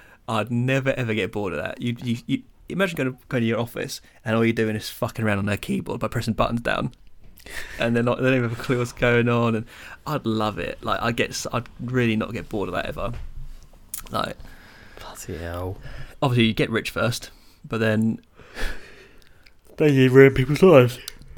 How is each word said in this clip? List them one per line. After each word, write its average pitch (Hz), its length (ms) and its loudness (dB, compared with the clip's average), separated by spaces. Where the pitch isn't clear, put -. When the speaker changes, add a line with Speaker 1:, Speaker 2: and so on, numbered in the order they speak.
Speaker 1:
I'd 110 220 -2
never, 131 420 0
ever 117 200 -2
get 98 180 -2
bored 101 220 -4
of 73 60 -4
that. - 220 -8
You, 120 200 -4
you, 120 240 -2
you 131 180 -4
imagine 175 260 -2
going 131 160 -2
to, 131 60 -14
going 123 140 -2
to 113 60 0
your 113 120 0
office - 400 -8
and 113 120 -2
all 117 100 4
you're 117 80 2
doing 110 240 0
is 101 100 -8
fucking - 380 -6
around 101 140 0
on 101 80 -2
their 104 100 -2
keyboard - 420 -6
by 110 80 -4
pressing 117 280 -4
buttons - 260 0
down, 110 320 -2
and 117 160 0
they're 120 80 2
not, 120 160 0
they 127 100 0
don't 131 80 4
even 120 120 0
have 113 100 -8
a - 20 -10
clue 127 160 0
what's 120 160 -4
going 120 340 2
on. 117 280 2
And 110 100 -4
I'd 147 180 -2
love 110 320 0
it. - 240 -6
Like, 104 200 -2
I'd 117 160 0
get - 140 0
s-, - 200 -8
I'd 120 160 -4
really 120 340 2
not 107 160 -2
get 90 160 -8
bored 95 220 -4
of 87 60 -6
that - 100 -2
ever. 101 260 -6
Like, - 260 -4
Speaker 2:
Bloody - 380 -12
hell. 87 400 -8
Speaker 1:
obviously, 123 240 4
you 110 80 2
get - 160 -2
rich 110 220 -2
first, 110 380 -2
but 117 120 -4
then 110 420 2
Speaker 2:
Then 151 180 4
you 131 160 8
ruin 135 220 12
people's 135 300 2
lives. 135 340 10